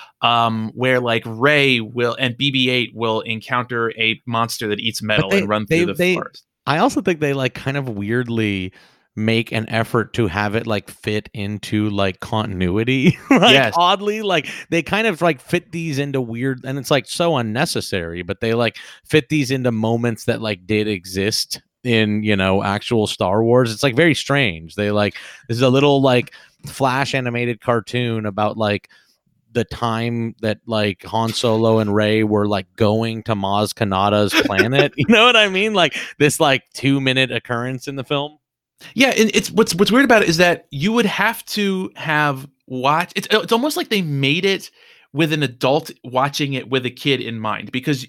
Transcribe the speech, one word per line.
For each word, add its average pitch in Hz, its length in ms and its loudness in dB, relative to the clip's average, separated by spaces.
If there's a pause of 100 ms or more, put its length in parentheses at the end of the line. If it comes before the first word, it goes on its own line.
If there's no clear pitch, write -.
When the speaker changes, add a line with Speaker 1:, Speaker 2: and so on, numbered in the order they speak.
(220)
Speaker 1:
um, 117 540 0
where, 127 240 2
like, 117 260 0
Rey 131 540 2
will, 117 400 -2
and 131 160 -2
B 139 160 0
B 127 180 2
eight 123 260 0
will 110 260 -2
encounter 117 720 -4
a 110 340 -2
monster 113 420 -4
that 104 120 -2
eats 113 200 -6
Speaker 2:
But 107 80 -8
Speaker 1:
metal 107 220 0
Speaker 2:
they, 196 100 2
Speaker 1:
and 101 100 -2
run 107 200 0
Speaker 2:
they, 160 140 2
Speaker 1:
through - 20 0
the 196 80 -2
Speaker 2:
they, 180 220 0
Speaker 1:
forest. - 280 -10 (220)
Speaker 2:
I 147 140 0
also 254 220 2
think 175 180 -2
they, 147 140 0
like, 131 200 -2
kind 135 240 -6
of 135 100 -4
weirdly 107 840 -2 (420)
make 113 360 0
an 110 180 -2
effort 113 440 0
to 117 140 0
have 101 260 -2
it, 113 140 -2
like, 104 240 -4
fit 107 420 -6
into, 107 560 -4
like, 98 300 -2
continuity. 107 1040 0
<laughs> - 80 -2
Like, 226 220 6
Speaker 1:
Yes. 127 220 4
Speaker 2:
oddly, 202 460 2
like, 180 260 -2 (220)
they 165 140 0
kind 214 240 -2
of, 185 140 -2
like, 165 200 0
fit - 300 -4
these 165 260 -4
into 139 240 -2
weird, 123 440 -4
and 135 120 -6
it's, 131 140 -4
like, 135 160 2
so 170 300 0
unnecessary, 107 840 -4
but 90 200 -8
they, 113 120 0
like, 117 240 0 (280)
fit 151 240 2
these 143 200 0
into 127 220 0
moments 113 540 0
that, 113 160 -2
like, 95 260 -6
did 107 200 2
exist 95 760 -4 (220)
in, 110 380 2
you 107 140 0
know, 95 260 2
actual 104 460 0
Star 104 360 0
Wars. 120 280 4
It's, 104 100 -10
like, 127 140 0
very 160 180 4
strange. 92 640 -2
They, 104 160 -2
like, 104 240 0 (320)
this 117 100 -6
is 123 60 0
a 131 60 6
little, 139 320 4
like, 123 320 2 (340)
flash 135 480 -2
animated 120 460 -4
cartoon 117 640 -2
about, 107 320 -2
like, 104 320 -2 (640)
the 117 100 0
time 117 800 -4
that, 107 260 -2
like, 107 380 -2
Han 113 280 -2
Solo 113 460 2
and 104 160 0
Rey 107 280 2
were, 104 240 2
like, 101 280 -2
going 113 480 0
to 113 100 -4
Maz 101 400 0
Kanata's 101 600 2 (120)
planet. 123 480 2
<laughs> - 40 -10
You 147 120 0
know 226 160 6
what 247 100 6
I 214 140 4
mean? 202 240 0
Like, 170 220 2 (240)
this, 147 200 2
like, 139 240 2 (120)
two-minute 131 560 2
occurrence 123 560 -6
in 139 80 -8
the 135 80 -8
film. 147 340 -4 (560)
Speaker 1:
Yeah, 262 240 4
and 220 160 4
it's, - 160 0
what's, 220 240 2
what's 185 180 2
weird 262 140 6
about 233 160 6
it - 80 2
is 160 80 0
that 175 320 2
you 156 240 -2
would 233 140 2
have 208 380 -2
to 196 500 -4
have 143 520 -2 (200)
watched, 143 480 0
it's, 196 160 -6
it's 214 200 0
almost 254 240 0
like 339 140 -6
they 202 140 0
made 143 420 0
it 196 240 -2 (440)
with 151 200 0
an 156 80 0
adult 139 480 0 (140)
watching 139 500 -2
it 123 160 -8
with 131 160 0
a 123 60 -4
kid 131 280 0
in 113 200 -8
mind, 104 320 -6
because 127 380 -2